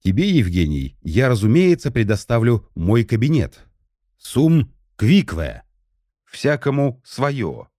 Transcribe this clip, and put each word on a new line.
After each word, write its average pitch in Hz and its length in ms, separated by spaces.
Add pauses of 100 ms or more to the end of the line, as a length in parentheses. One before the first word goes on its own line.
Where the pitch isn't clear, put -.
Тебе, 113 300
Евгений, 87 720
я, 110 260
разумеется, 127 600
предоставлю 113 840
мой 101 280
кабинет. 120 640 (500)
Сум 156 560 (220)
квикве. 85 720 (600)
Всякому 139 800
своё. 117 640 (120)